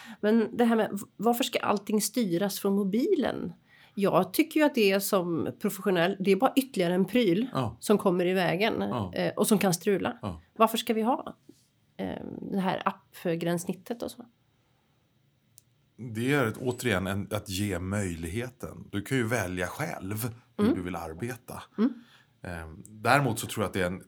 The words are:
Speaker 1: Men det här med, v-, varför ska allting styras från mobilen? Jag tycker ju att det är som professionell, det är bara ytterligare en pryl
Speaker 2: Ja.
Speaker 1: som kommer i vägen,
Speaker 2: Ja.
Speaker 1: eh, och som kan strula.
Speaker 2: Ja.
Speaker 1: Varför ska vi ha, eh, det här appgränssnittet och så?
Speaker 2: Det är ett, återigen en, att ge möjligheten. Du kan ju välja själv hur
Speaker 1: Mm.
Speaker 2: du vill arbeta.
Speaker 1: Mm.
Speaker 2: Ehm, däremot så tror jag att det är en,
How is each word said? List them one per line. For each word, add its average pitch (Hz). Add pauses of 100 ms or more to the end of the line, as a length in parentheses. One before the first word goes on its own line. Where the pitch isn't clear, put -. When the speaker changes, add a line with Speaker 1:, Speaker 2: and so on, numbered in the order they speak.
(220)
Speaker 1:
Men 220
det 240
här 233
med, 220
v-, 202 (200)
varför 233
ska -
allting 208
styras 196
från 196
mobilen? 208 (420)
Jag 185
tycker 311
ju 302
att 294
det 202
är 196
som 175 (120)
professionell, 190
det 196
är 196
bara 220
ytterligare 185
en 185
pryl 220
Speaker 2:
Ja. 127
Speaker 1:
som 208
kommer 185
i 180
vägen, 180
Speaker 2:
Ja. 185
Speaker 1:
eh, 175
och 214
som 220
kan 190
strula. 196
Speaker 2:
Ja. 85 (160)
Speaker 1:
Varför 226
ska -
vi 220
ha, 247 (600)
eh, 190 (440)
det 196
här 190
appgränssnittet 175
och -
så? - (1700)
Speaker 2:
Det 117
är 135
ett, 110
återigen 117
en, 98
att 107
ge 98
möjligheten. 92
Du 98
kan 135
ju 117
välja 92
själv 110 (240)
hur -
Speaker 1:
Mm. -
Speaker 2:
du 90
vill 90
arbeta. 82 (140)
Speaker 1:
Mm. 240 (480)
Speaker 2:
Ehm, 82
däremot 113
så 107
tror 107
jag 95
att 90
det 98
är 90
en, 90